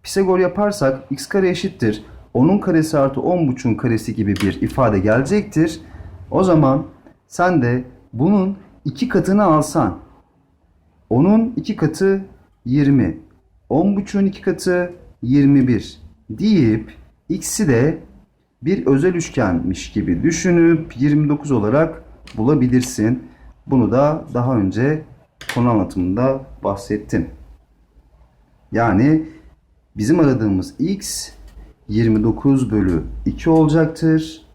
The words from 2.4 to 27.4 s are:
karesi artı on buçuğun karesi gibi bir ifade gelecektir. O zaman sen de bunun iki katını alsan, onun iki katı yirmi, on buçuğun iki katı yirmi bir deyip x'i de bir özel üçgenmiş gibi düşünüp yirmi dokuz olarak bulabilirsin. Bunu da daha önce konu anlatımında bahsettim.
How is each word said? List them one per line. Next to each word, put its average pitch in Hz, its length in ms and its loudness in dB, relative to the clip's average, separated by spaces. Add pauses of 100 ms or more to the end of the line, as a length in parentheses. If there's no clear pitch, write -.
karesi 160 400 0
artı 135 220 0
on 170 280 0
buçuğun 123 260 -2
karesi 113 400 -2
gibi 101 220 0
bir 92 260 -2
ifade 117 360 0
gelecektir. 151 840 0 (500)
O 185 140 2
zaman 147 420 2 (420)
sen 175 340 0
de 123 220 0 (280)
bunun 190 440 0 (280)
iki - 240 -4
katını 196 360 2
alsan, 147 540 0 (1120)
onun 196 460 2
iki - 200 -6
katı 190 480 -2 (400)
yirmi, 131 540 2 (500)
on 185 280 0
buçuğun 196 300 -2
iki 196 160 -6
katı 180 500 -2 (300)
yirmi 139 460 4
bir - 300 -2 (320)
deyip 117 640 2 (340)
x'i 190 400 -4
de 131 300 2 (640)
bir 170 240 -2
özel 147 280 2
üçgenmiş 95 800 -4
gibi 95 300 -2
düşünüp 165 800 0
yirmi 147 280 2
dokuz 147 220 -4
olarak 131 520 0 (340)
bulabilirsin. 123 840 0 (440)
Bunu 113 260 0
da 147 320 0 (100)
daha 123 220 -2
önce 113 460 -2 (520)
konu 120 160 2
anlatımında 104 680 -2 (240)
bahsettim. - 640 -4 (1400)